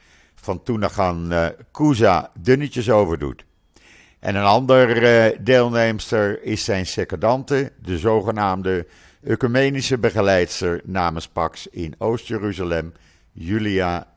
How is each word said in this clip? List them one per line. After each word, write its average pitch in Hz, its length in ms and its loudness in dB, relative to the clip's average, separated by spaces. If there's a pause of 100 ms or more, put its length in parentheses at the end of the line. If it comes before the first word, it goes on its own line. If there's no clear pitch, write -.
(360)
van 90 280 -10
Tunagan, 92 680 -4
eh, 85 160 0 (240)
Kuza 113 680 2
dunnetjes 127 500 0
overdoet. 82 540 0 (760)
En 101 160 -4
een 101 80 -2
ander, 120 600 4
eh, 117 360 6
deelnemster 113 1040 0
is 107 200 -6
zijn 95 220 -2
secondante, 120 840 -2 (100)
de 90 160 -6
zogenaamde 95 920 0 (360)
ecumenische 131 760 0
begeleidster 95 880 0
namens 85 440 -4
Pax - 400 -6
in 82 300 -10
Oost-Jeruzalem, 95 960 -4 (380)
Julia 92 840 -2